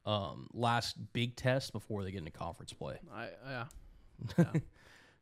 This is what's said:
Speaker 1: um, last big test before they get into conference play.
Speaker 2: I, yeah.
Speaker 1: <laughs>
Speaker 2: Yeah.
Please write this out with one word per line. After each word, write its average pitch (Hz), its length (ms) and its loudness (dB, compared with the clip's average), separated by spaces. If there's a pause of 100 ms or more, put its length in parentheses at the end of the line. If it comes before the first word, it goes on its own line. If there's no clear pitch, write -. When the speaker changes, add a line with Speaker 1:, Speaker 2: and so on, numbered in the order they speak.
Speaker 1:
um, 85 480 0
last 117 600 2
big 120 220 2
test 131 380 2
before 101 300 -2
they 95 80 -4
get 98 80 -4
into 80 120 -6
conference - 420 -8
play. - 260 -6 (140)
Speaker 2:
I, 113 160 -8 (160)
yeah. 127 240 -4
Speaker 1:
<laughs> - 680 -12
Speaker 2:
Yeah. 165 140 6 (720)